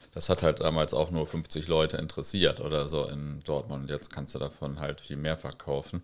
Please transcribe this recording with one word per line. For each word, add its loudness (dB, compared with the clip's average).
das -2
hat 4
halt 4
damals 2
auch 2
nur 0
fünfzig -4
Leute 4
interessiert 2
oder 0
so 0
in -6
Dortmund. -2
Und -6
jetzt -6
kannst -8
du -8
davon -6
halt -6
viel -10
mehr 0
verkaufen, -4